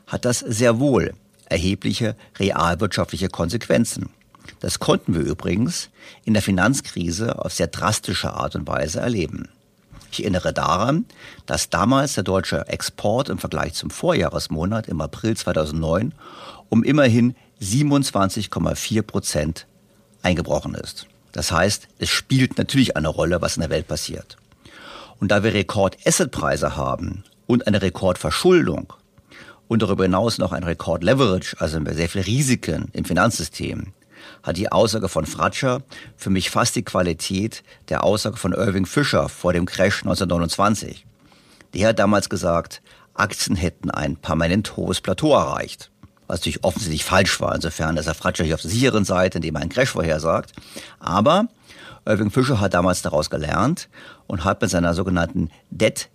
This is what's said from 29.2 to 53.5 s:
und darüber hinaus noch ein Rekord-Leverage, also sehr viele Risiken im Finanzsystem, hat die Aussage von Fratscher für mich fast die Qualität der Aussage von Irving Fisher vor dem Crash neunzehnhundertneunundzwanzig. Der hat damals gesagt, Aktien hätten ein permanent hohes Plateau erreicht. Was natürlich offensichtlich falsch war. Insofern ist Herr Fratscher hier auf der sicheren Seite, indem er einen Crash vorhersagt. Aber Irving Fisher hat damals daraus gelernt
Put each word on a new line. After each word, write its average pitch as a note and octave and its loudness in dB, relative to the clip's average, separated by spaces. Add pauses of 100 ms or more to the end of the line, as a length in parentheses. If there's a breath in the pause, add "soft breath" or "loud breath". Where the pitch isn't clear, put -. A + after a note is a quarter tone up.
und A2+ 2
darüber G2+ 2
hinaus F#2+ 2
noch - -2
ein - -4
Rekord-Leverage, E2+ 2
also D#2+ -2 (120)
sehr E2 0
viele F#2+ -4
Risiken A#2+ 0
im F2 -4
Finanzsystem, F2+ 0 (500 loud breath)
hat - -4
die - -2
Aussage G#2 2
von D#2 -2
Fratscher B2+ 0 (340 loud breath)
für - -6
mich F#2+ 0
fast A2 2
die B2 -2
Qualität F#2 -2 (260 loud breath)
der - 0
Aussage G#2+ 0
von F2+ -2
Irving F#2+ 0
Fisher E2 0
vor - -2
dem E2+ 0
Crash - 0
neunzehnhundertneunundzwanzig. F2+ -2 (680 soft breath)
Der G2+ 2
hat A2 2
damals G2+ 2
gesagt, E2+ -2 (320 soft breath)
Aktien - -2
hätten E2+ -2
ein C#2+ -4
permanent E2 0
hohes F#2 -2
Plateau C#3 2
erreicht. - 0 (380)
Was F#2 -4
natürlich - -4
offensichtlich E2+ -2
falsch - 2
war. - 0
Insofern D#2+ -2
ist D2+ -2
Herr D#2+ -2
Fratscher F2+ -2
hier D#2+ 0
auf D#2 -4
der E2 -8
sicheren A2 2
Seite, F#2 0
indem D#2 -4
er - -4
einen E2+ -4
Crash C3 0
vorhersagt. E2 -2 (460 loud breath)
Aber D3 2 (580 loud breath)
Irving G#2+ 2
Fisher B2+ 2
hat G2 0
damals F2+ 2
daraus D2+ -2
gelernt D#2+ -2 (380 loud breath)